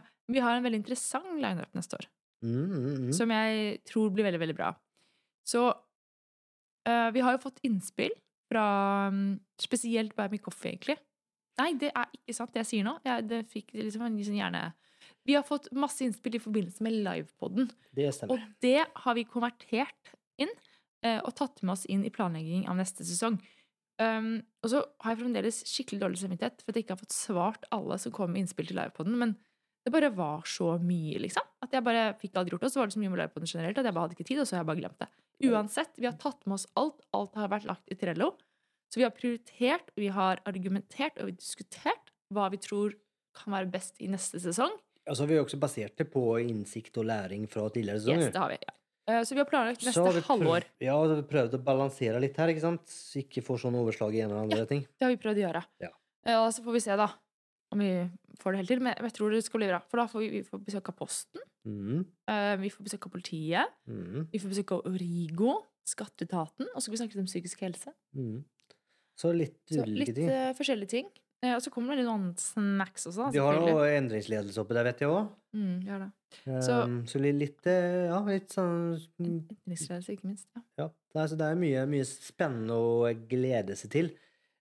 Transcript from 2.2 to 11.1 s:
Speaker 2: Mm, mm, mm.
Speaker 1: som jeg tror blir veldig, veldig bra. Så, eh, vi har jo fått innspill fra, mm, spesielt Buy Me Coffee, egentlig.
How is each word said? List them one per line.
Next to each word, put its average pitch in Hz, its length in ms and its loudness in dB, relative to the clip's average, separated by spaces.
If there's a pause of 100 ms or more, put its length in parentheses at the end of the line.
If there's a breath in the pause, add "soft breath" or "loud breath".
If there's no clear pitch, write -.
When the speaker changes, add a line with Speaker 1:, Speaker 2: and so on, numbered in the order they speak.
Speaker 2:
Mm, 117 240 0
mm, 143 280 -2 (120)
mm. 131 80 0
Speaker 1:
som 226 160 2
jeg 220 540 0
tror 220 280 2
blir 208 140 2
veldig, 175 160 0
veldig 160 140 -2
bra. - 160 -2 (760)
Så, 233 140 2 (1200)
eh, 233 260 4
vi 254 120 2
har 254 140 4
jo - 20 0
fått 262 240 -12
innspill - 480 0 (400)
fra, 220 140 4 (460)
mm, 196 280 0 (180)
spesielt 226 580 0
Buy 208 140 -2
Me 208 80 -4
Coffee, - 380 -8
egentlig. - 220 -2 (600)